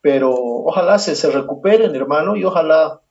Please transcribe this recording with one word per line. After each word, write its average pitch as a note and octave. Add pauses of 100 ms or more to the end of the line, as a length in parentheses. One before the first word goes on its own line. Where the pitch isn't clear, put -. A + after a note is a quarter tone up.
pero C3+
ojalá D#3+
se, E3
se D3+
recuperen, F#3
hermano, D3+
y F#3
ojalá D#3+ (100)